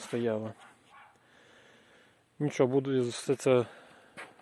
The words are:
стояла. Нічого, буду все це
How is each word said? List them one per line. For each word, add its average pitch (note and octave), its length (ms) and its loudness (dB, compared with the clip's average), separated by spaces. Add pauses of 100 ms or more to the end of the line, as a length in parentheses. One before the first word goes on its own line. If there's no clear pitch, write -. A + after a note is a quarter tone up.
стояла. A2 520 -2 (1900)
Нічого, C#3+ 300 2
буду C3 400 0
все B2+ 280 -2
це B2 280 4 (760)